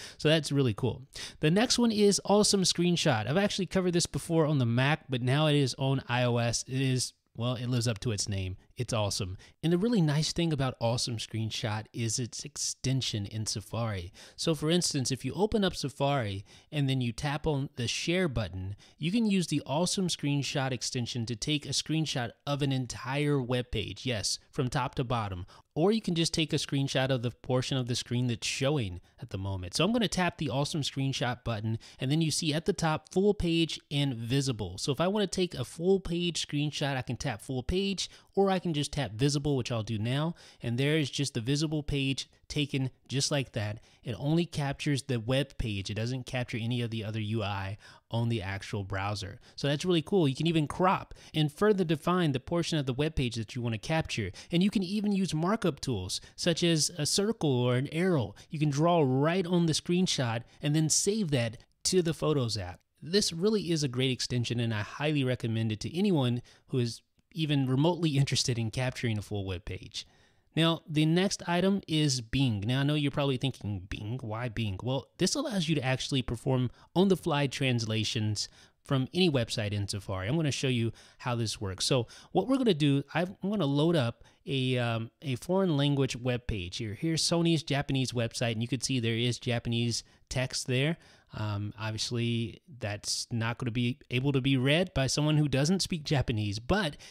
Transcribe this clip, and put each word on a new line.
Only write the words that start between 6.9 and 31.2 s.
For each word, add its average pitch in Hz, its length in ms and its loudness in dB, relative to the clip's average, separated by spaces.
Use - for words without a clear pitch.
well, 120 180 -2
it 120 120 -6
lives 123 200 2
up 113 120 -2
to 123 120 -2
its 101 160 -2
name. 95 300 -4
It's - 180 -4
awesome. 101 460 -2
And 160 100 2
the 175 60 4
really 220 240 4
nice 151 300 2
thing 165 200 0
about 131 260 -2
Awesome 117 380 0
Screenshot 110 760 -4
is 113 260 -2
its - 260 -8
extension 127 800 -2
in 107 220 -6
Safari. 104 640 -6
So - 180 0
for 151 160 -2
instance, 165 400 0
if 131 160 -4
you 131 80 -4
open 208 300 2
up 180 120 0
Safari 127 720 -2
and 143 160 0
then 131 140 0
you 120 100 0
tap 151 360 -4
on 143 280 -2
the 120 120 -2
share 175 400 0
button, 95 480 -4
you 160 120 -2
can 226 140 2
use 196 220 2
the 143 180 -2
Awesome 170 440 0
Screenshot 139 640 -2
extension 120 540 -4
to 120 100 -4
take 147 300 -2
a - 40 -8
screenshot 143 600 -2
of 143 160 -2
an 139 100 0
entire 135 680 -2
web 123 300 -2
page, 98 340 -4
yes, 117 320 -2
from 127 180 -2
top 135 240 -2
to 143 100 -2
bottom. 104 440 -4
Or 175 180 4
you 226 100 2
can 180 140 -2
just 165 180 0
take 160 200 0
a 151 40 0
screenshot 135 520 0
of 127 140 0
the 120 80 -2
portion 127 460 -2
of 123 100 -2
the 123 80 -2
screen 123 320 0
that's 117 180 -2
showing 127 540 -2
at - 120 -12
the 98 80 -6
moment. 95 360 -6
So 147 80 2
I'm 202 80 2
gonna 233 160 2
tap 175 300 0
the 151 140 -2
Awesome 143 300 -2
Screenshot 135 640 -2